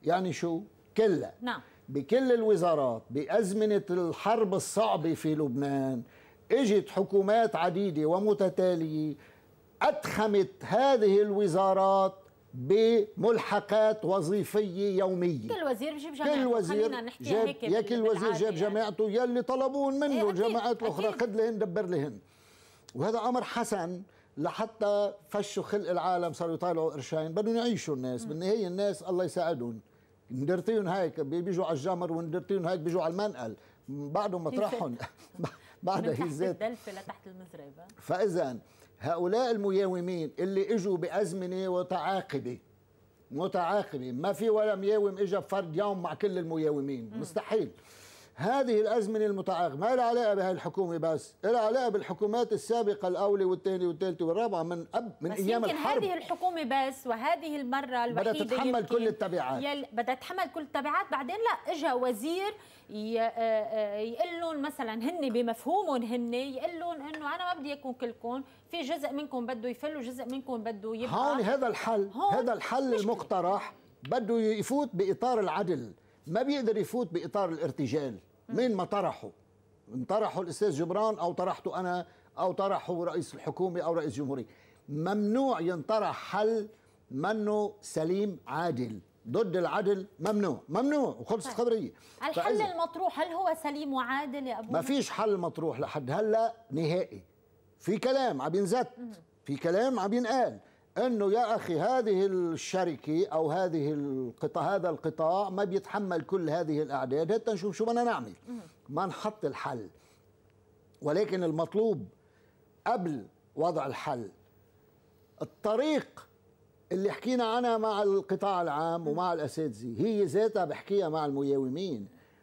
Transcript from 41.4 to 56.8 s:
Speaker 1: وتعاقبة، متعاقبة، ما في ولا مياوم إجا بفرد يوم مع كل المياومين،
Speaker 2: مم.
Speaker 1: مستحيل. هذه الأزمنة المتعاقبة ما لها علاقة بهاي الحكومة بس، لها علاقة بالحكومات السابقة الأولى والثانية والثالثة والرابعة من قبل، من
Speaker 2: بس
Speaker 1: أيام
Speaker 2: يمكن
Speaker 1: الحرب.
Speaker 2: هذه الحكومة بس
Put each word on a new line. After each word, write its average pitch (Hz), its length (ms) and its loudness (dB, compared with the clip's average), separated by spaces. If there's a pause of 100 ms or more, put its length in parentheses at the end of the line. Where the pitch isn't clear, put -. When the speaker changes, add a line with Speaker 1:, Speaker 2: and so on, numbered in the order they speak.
Speaker 1:
وتعاقبة، 175 920 -2 (720)
متعاقبة، 170 800 -2
ما 160 200 0
في 220 180 0
ولا 214 240 4
مياوم 202 440 2
إجا 196 200 2
بفرد 175 380 -4
يوم 196 260 0
مع 160 120 -4
كل 190 240 0
المياومين، 147 760 -2
Speaker 2:
مم. 117 60 -6
Speaker 1:
مستحيل. 175 500 -2 (640)
هذه 233 460 2
الأزمنة 214 460 2
المتعاقبة 180 500 0
ما 220 200 2
لها 247 80 4
علاقة 233 300 4
بهاي 190 160 2
الحكومة 170 460 -2
بس، 160 380 -2 (100)
لها 233 160 4
علاقة 240 280 2
بالحكومات 208 640 0
السابقة 208 560 0
الأولى 196 360 2
والثانية 185 420 0
والثالثة 170 380 -2
والرابعة 185 380 0
من 165 220 -4
قبل، 220 360 -4
من 160 100 -4
Speaker 2:
بس 214 80 -6
Speaker 1:
أيام 220 240 2
Speaker 2:
يمكن 320 120 0
Speaker 1:
الحرب. 330 280 0
Speaker 2:
هذه 381 120 0
الحكومة 339 480 -2
بس 269 440 -2